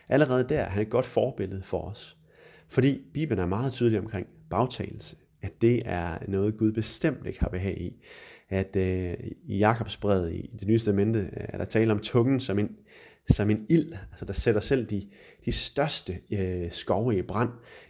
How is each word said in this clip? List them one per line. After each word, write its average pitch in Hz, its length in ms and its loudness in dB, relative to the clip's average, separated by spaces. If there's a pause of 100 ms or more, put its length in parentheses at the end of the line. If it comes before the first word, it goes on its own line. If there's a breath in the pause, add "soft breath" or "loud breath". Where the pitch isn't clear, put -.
allerede 127 400 4
der, 143 160 0
han 92 140 -4
er 107 80 0
et 110 40 -8
godt 120 160 2
forbillede 98 560 -2
for 87 200 -4
os. - 340 -12 (520 loud breath)
Fordi 131 340 2 (120)
Bibelen 139 240 0
er 90 80 0
meget 117 260 -2
tydelig 113 260 2
omkring 98 280 -6 (240)
bagtagelse. - 680 -2 (260)
At - 200 -10
det 117 220 4
er 87 340 -4 (100)
noget, 101 280 0
Gud 110 160 2
bestemt - 540 -2
ikke - 140 -8
har - 80 2
behag 92 320 -4
i. - 240 -10 (460 loud breath)
At, 95 260 0
øh, 92 400 0 (280)
i 98 140 -2
Jakobsbrevet 101 720 2
i 90 280 -8
Det 95 80 -4
Nye 113 100 6
Testamente, 110 400 2
øh, 92 140 -2
er - 260 -8
der 90 60 -4
tale 110 280 2
om 104 80 0
tungen 123 400 2
som 101 180 -2
en, 104 180 -2 (540 loud breath)
som 104 200 2
en 107 180 0
ild, 165 240 4 (180)
altså - 140 -14
der 101 80 -6
sætter 104 280 2
selv 127 260 0
de, 98 220 -4 (360 loud breath)
de 127 80 -2
største, - 680 -4 (140)
øh, 90 380 -2
skove 104 480 0
i 87 40 2
brand, 117 280 0 (400 loud breath)